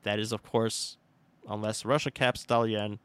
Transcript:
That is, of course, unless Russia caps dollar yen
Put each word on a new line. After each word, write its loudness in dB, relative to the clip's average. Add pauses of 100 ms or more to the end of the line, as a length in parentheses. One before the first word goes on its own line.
That 0
is, -2
of -6
course, 0 (500)
unless -4
Russia 2
caps 0
dollar 4
yen -2